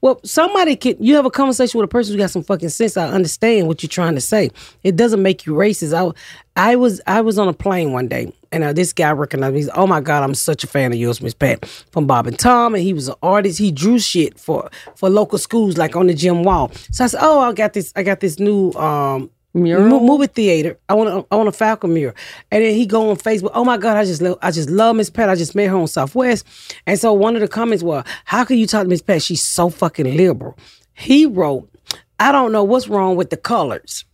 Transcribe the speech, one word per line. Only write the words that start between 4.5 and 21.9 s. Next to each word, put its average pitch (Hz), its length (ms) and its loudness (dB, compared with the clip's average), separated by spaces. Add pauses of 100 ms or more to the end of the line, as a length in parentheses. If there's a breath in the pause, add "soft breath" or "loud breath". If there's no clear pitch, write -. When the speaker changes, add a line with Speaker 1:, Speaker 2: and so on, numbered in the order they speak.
Speaker 1:
It 190 120 2
doesn't 220 260 2
make 190 220 0
you 156 100 -4
racist. 170 380 0
I, 170 200 0 (580 loud breath)
I 247 60 4
was, 247 300 2
I 196 140 2
was 220 180 0
on 202 100 2
a 175 40 0
plane 175 400 -2
one 123 160 -4
day, - 240 -6 (200)
and, 160 120 -2
uh, 147 80 -2
this 170 200 -2
guy 151 200 0
recognized 139 420 -4
me. 147 60 0
He's, 143 140 -4
"Oh 185 120 2
my 180 140 2
God, 147 220 0
I'm 135 120 -2
such - 300 -4
a - 20 -14
fan 131 260 -2
of 120 60 -4
yours, 120 220 -2
Miss 117 140 -6
Pat, 127 320 -2 (240 loud breath)
from 156 160 -2
Bob 127 200 2
and - 120 -8
Tom." 240 360 4
And 190 80 0
he 185 120 0
was 135 140 -6
an 131 140 -10
artist. 190 360 0
He 202 120 2
drew 180 280 2
shit 170 420 -2
for, - 300 -6 (240 loud breath)
for 190 160 0
local 208 280 2
schools, 214 380 0
like, 156 200 -2
on 185 100 4
the 175 80 4
gym 170 300 0
wall. 170 260 2 (220 loud breath)
So - 120 -2
I 247 40 2
said, - 140 -4
"Oh, 302 180 4
I 240 120 0
got 214 220 -2
this, 202 220 -6
I 196 80 -4
got 196 160 -2
this 175 180 -2
new, 202 340 2
um, 143 580 -2 (220)
Speaker 2:
Mural? 175 360 4
Speaker 1:
mo-, 262 120 6
movie 277 280 4
theater. 170 500 0 (100)
I 196 60 0
want 220 160 2
a, 185 200 -6
I 202 60 0
want 214 140 2
a - 20 -6
Falcon 214 400 -2